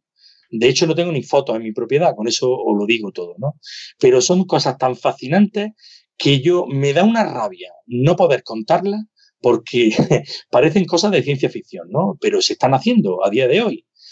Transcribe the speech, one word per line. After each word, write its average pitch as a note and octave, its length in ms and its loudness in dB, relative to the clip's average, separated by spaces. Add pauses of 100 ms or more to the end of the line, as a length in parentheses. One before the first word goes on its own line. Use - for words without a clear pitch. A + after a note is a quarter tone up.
(500)
De A2+ 180 2
hecho, C#3 180 2
no D#3+ 80 0
tengo F3 180 -2
ni D3+ 100 -4
fotos C3+ 340 -2
en A#2 60 -8
mi A2 100 -8
propiedad, C3+ 420 0
con G#2+ 140 -4
eso B2 220 0
os A2+ 280 0
lo G#2 60 -2
digo G#2+ 280 -2
todo, F2 260 -10
¿no? C#3 160 -6 (440)
Pero B2+ 220 6
son F3+ 240 2
cosas C#3 320 -2
tan B2+ 200 -2
fascinantes G3+ 760 0 (480)
que C#3 240 2
yo, F3 240 2
me C#3 260 -2
da E3+ 120 2
una A3 200 2
rabia A2+ 460 -8 (160)
no B2+ 300 2
poder E3 260 2
contarlas, F#3 600 -4 (400)
porque A#2+ 480 0
<laughs> - 360 0 (240)
parecen D#3 360 2
cosas F3 260 0
de D3+ 100 2
ciencia C3+ 280 -2
ficción, - 400 -14
¿no? E3+ 300 -2
Pero - 220 0
se - 120 -2
están C3+ 200 0
haciendo B2+ 500 0
a G2+ 60 2
día B2+ 160 0
de D#3 160 2
hoy. - 240 -6 (260)